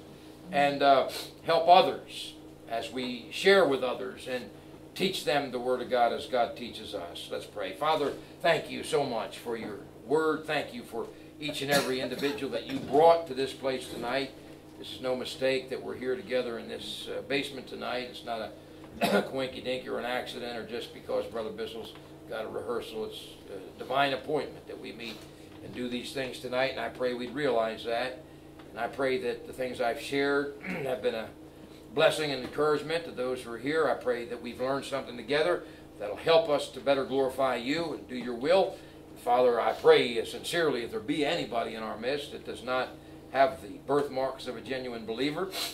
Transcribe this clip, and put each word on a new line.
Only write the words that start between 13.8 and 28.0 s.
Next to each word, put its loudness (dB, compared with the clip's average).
tonight. -2
This -12
is -12
no 0
mistake 0
that -4
we're -6
here -2
together -2
in -10
this, -8
uh, -4
basement -4
tonight. -6
It's -14
not -4
a -6
<clears throat> 4
coinky-dinky -4
or -4
an -4
accident -4
or -8
just -8
because -4
Brother -6
Bissell's -8
got -6
a -8
rehearsal. -6
It's -10
a -14
divine 2
appointment -4
that -12
we -10
meet -12
and -12
do -4
these -4
things -4
tonight, 0
and -6
I -4
pray -2
we'd -6
realize 2
that. -2